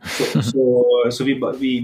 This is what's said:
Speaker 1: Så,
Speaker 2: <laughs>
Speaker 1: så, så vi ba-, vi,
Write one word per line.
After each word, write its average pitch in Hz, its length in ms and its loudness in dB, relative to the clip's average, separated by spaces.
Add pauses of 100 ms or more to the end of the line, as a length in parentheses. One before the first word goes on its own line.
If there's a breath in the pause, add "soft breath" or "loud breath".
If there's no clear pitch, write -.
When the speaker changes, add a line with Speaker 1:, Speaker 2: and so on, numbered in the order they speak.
Speaker 1:
Så, - 380 -2
Speaker 2:
<laughs> 113 100 -2
Speaker 1:
så, 131 140 2 (460)
så 127 160 -4
vi 131 140 0
ba-, 120 180 -4
vi, 131 240 -2